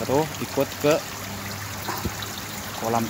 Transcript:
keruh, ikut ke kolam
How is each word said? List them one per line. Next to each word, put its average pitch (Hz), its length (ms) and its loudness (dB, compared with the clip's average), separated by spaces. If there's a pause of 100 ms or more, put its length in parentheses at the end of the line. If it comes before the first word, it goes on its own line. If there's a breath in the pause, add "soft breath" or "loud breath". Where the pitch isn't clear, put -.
keruh, 131 240 4 (160)
ikut 135 280 2 (120)
ke 147 120 8 (1900)
kolam 113 280 4